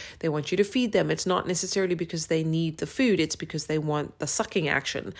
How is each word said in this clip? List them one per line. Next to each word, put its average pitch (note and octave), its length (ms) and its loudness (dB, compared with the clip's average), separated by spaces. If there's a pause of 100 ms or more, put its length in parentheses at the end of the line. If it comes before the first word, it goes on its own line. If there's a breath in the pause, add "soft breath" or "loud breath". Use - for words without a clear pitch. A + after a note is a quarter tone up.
(200 loud breath)
they E3 80 -2
want D3+ 240 -2
you F3+ 60 2
to G#3 40 8
feed A#3 300 0
them. D#3+ 180 4
It's E3 160 -2
not F3+ 220 2
necessarily F#3 480 0
because E3+ 320 -4
they D#3+ 160 2
need D#3+ 340 0
the - 80 -4
food, A3+ 320 4
it's D#3 160 0
because - 320 -6
they D#3 120 0
want D3 420 -2
the D3+ 80 -2
sucking F3+ 400 0
action. - 520 -2